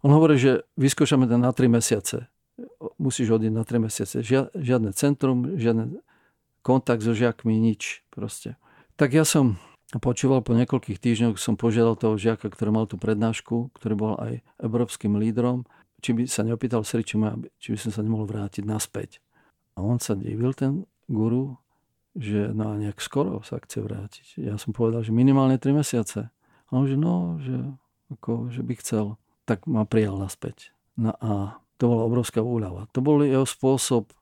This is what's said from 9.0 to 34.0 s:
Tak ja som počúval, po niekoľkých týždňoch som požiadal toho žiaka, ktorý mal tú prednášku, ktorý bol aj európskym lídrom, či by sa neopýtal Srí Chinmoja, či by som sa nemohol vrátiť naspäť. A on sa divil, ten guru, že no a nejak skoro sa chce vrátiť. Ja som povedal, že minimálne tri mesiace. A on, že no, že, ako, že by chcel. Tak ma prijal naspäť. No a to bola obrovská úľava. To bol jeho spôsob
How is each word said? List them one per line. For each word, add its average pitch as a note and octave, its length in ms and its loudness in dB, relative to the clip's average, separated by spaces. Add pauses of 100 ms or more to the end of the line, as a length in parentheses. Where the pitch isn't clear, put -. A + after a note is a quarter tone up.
Tak C#3 160 4
ja D#3+ 80 6
som C3 320 4 (400)
počúval, B2+ 480 0
po B2 80 -2
niekoľkých A#2 480 0
týždňoch A#2 400 0
som A2 160 -2
požiadal A2+ 400 2
toho A2 240 0
žiaka, A2 320 -2
ktorý G#2+ 160 -4
mal A2 160 2
tú G2+ 160 -8
prednášku, A2+ 800 -2
ktorý A2 160 -2
bol G#2+ 240 -2
aj A#2 240 -8 (160)
európskym A2+ 560 -2
lídrom, A#2+ 480 0 (400)
či B2+ 80 0
by A#2+ 160 0
sa G#2+ 160 -2
neopýtal A2+ 400 -2
Srí A#2 160 -2
Chinmoja, G#2+ 400 -2 (160)
či - 160 -8
by G#2+ 80 -4
som A2+ 160 -4
sa G#2+ 80 -4
nemohol G#2+ 240 -2
vrátiť G2+ 400 -6
naspäť. - 560 -8 (480)
A F#2+ 100 -8
on A#2 160 0
sa - 160 -2
divil, A2 380 -4
ten C#3 320 -2 (240)
guru, B2 480 -2 (580)
že G#2 400 -2
no G#2+ 160 -2
a G#2 80 -6
nejak G#2 240 -6
skoro C#3 400 -4
sa - 160 -10
chce - 240 -10
vrátiť. G#2 560 -12
Ja G#2 220 -6
som - 100 -8
povedal, A2+ 320 0
že A2 140 -2
minimálne C3 420 4
tri C3+ 160 0
mesiace. A#2 560 -2 (380)
A - 20 -12
on, C3 160 2
že C3+ 80 0
no, E3+ 480 -2
že, B2+ 160 -6 (540)
ako, A#2 420 -6
že B2+ 80 -8
by A#2+ 160 -6
chcel. G#2+ 280 -2 (380)
Tak - 220 -2
ma A#2 180 0
prijal G#2 320 0
naspäť. - 560 -10 (220)
No A2 240 -2
a G2+ 400 -4 (180)
to A#2+ 140 2
bola A#2 160 2
obrovská A#2 340 0
úľava. A2 540 -4
To B2+ 80 0
bol D3 180 4
jeho C3+ 240 4
spôsob C3 760 0